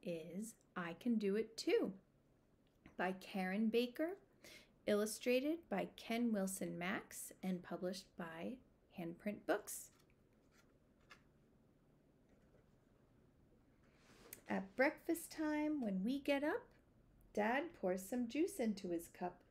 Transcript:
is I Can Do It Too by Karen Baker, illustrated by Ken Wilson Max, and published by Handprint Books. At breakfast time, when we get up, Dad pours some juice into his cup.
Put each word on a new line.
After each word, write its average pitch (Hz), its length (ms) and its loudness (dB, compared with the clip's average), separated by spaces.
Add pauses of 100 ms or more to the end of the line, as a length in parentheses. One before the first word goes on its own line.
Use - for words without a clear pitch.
is 170 540 -6 (200)
I 175 240 -4
Can 233 180 4
Do 202 180 4
It 220 200 0
Too 330 380 4 (1040)
by 180 160 2
Karen 190 560 0
Baker, 247 480 0 (720)
illustrated 247 720 2 (100)
by 180 260 0
Ken 233 360 0
Wilson 190 460 0
Max, - 540 -4 (120)
and 185 180 0
published 185 440 -4 (120)
by 170 360 -6 (460)
Handprint 175 460 -6
Books. - 460 -2 (4000)
At 190 260 0
breakfast 302 560 2
time, 302 500 0
when 190 220 0
we 262 160 0
get 277 240 2
up, 370 200 0 (680)
Dad 247 460 2
pours 190 240 0
some 247 240 -2
juice 302 320 0
into 208 300 0
his 170 180 -2
cup. - 440 -6